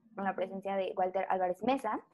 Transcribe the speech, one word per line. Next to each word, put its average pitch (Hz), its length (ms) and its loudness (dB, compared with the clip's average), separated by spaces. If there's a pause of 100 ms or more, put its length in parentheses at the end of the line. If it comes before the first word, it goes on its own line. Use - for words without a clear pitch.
(140)
con 196 80 -6
la 190 140 0
presencia 190 400 -2
de 190 200 0
Walter 185 320 2
Álvarez 185 360 0
Mesa. 254 360 0 (140)